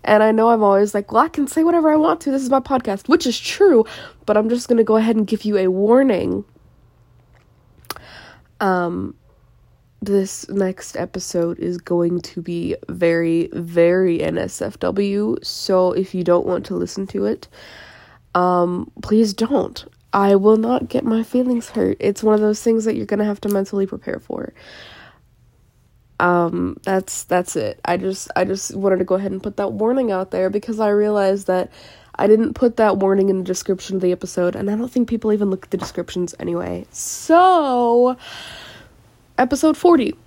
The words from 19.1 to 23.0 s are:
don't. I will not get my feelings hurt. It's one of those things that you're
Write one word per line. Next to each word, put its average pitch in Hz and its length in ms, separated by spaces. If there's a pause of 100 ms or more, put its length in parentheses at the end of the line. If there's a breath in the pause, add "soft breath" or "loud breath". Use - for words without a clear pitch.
don't. - 500 (300)
I 196 240
will 208 180
not 240 320
get - 160
my 226 180
feelings 247 480
hurt. - 300
It's 202 240
one 214 100
of 214 60
those 214 240
things 226 220
that 226 100
you're 214 100